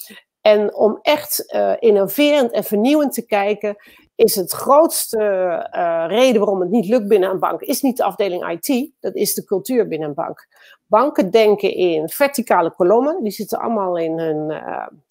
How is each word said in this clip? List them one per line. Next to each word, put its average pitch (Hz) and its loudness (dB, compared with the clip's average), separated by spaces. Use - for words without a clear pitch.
En 208 2
om - 2
echt, - -2
eh, 202 0
innoverend 233 2
en - -4
vernieuwend 269 2
te - -8
kijken, 208 -2
is 226 2
het 180 -2
grootste, - 2
eh, 165 -2
reden 226 4
waarom 196 0
het 175 -2
niet 208 2
lukt 214 0
binnen 190 4
een 180 -2
bank, 170 -2
is - -4
niet 262 0
de - 0
afdeling 185 -4
I 170 -8
T, 269 -4
dat 190 -6
is - -2
de 190 -6
cultuur 202 -2
binnen 156 -6
een 147 -8
bank. - -10
Banken 233 2
denken 208 2
in 165 0
verticale 220 0
kolommen, 247 0
die 208 -4
zitten - -8
allemaal 196 -4
in 165 -4
hun, 156 -4
eh, - -10